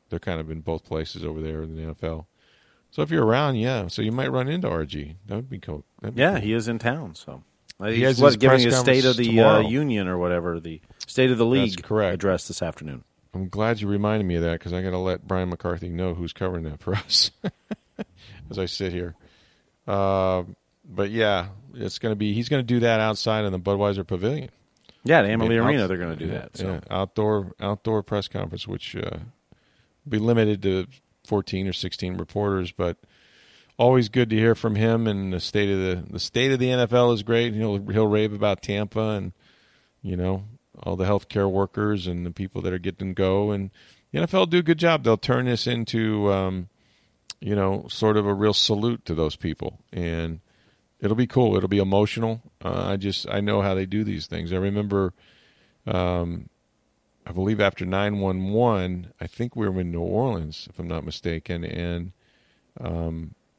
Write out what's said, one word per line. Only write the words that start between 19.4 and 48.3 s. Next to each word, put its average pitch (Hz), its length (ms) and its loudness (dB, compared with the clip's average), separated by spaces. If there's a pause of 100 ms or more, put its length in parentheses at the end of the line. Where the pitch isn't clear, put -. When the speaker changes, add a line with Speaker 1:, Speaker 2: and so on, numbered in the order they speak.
Speaker 1:
Uh, 98 560 2 (400)
but 101 260 -2
yeah, 104 380 2 (260)
it's 107 240 -6
gonna 110 160 -2
be, 104 180 0
he's 117 160 -2
gonna 139 140 2
do 120 160 2
that 113 220 4
outside 107 440 0
in 98 60 0
the 92 80 -2
Budweiser 98 480 0
Pavilion. 123 440 -2 (520)
Speaker 2:
Yeah, 156 160 6
at 110 80 6
Amalie 113 300 2
Speaker 1:
Yeah, 117 100 4
Speaker 2:
Arena, 123 160 2
Speaker 1:
outs-, 92 60 2
Speaker 2:
they're 92 100 -2
gonna 85 160 -4
do 78 120 -6
Speaker 1:
yeah, 90 60 -6
Speaker 2:
that, - 240 -10
so. 95 180 -6
Speaker 1:
yeah, 76 60 -6 (100)
outdoor, 98 680 -2
outdoor 104 460 -2
press 101 240 -2
conference, - 400 -8
which, 95 260 -8
uh, - 240 -6 (880)
be 107 100 0
limited 107 440 2
to 92 240 0 (380)
fourteen 98 420 -2
or 92 60 -2
sixteen 92 440 -6
reporters, 92 540 -2
but 87 280 -4 (800)
always 123 320 6
good 117 220 2
to 110 60 2
hear 113 180 6
from 107 220 -2
him. 113 320 2
And 98 240 -2
the 90 80 -2
state 104 300 0
of 98 100 2
the, 90 320 -2
the 92 80 -6
state 135 320 0
of 127 80 2
the 127 100 2
N 127 80 2
F 120 140 2
L 123 200 6
is 104 120 -2
great. 117 300 2
He'll, 104 240 0 (100)
he'll 107 180 4
rave 107 260 2
about 101 300 0
Tampa 104 380 -4
and, 104 320 -2 (720)
you 90 140 -4
know, 95 280 -2 (380)
all 90 140 -2
the 92 100 0
healthcare 98 440 2
workers 98 560 0
and 87 200 -4
the 85 40 -8
people 92 320 -8
that 90 100 -4
are 92 60 -2
getting 92 360 -6
go. 98 380 2
And 98 180 -4 (420)
the 143 60 -2
N 160 60 0
F 170 100 -2
L 190 120 4
do 175 120 2
a 180 40 4
good 160 160 4
job. 165 260 4
They'll 113 120 6
turn 127 300 0
this 120 200 0
into, 110 640 0
um, 95 380 0 (720)
you 104 160 -2
know, 95 320 0
sort 107 300 2
of 101 80 2
a 101 80 0